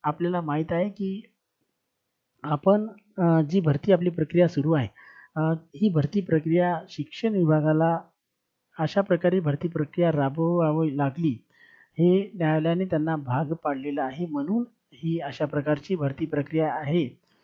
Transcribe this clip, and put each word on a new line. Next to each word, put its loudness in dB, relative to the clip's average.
आपल्याला -2
माहीत -2
आहे 0
की -8
आपण, 2
अ, 4
जी 0
भरती 2
आपली 4
प्रक्रिया 2
सुरू 0
आहे, 0
अ, -2
ही 2
भरती 0
प्रक्रिया 0
शिक्षण -6
विभागाला 2
अशा 0
प्रकारे 2
भरती -2
प्रक्रिया 0
राबवावी 0
लागली, -2
हे 4
न्यायालयाने 0
त्यांना -2
भाग -2
पाडलेलं -4
आहे. -6
म्हणून -2
ही -4
अशा -6
प्रकारची -2
भरती -4
प्रक्रिया -2
आहे -2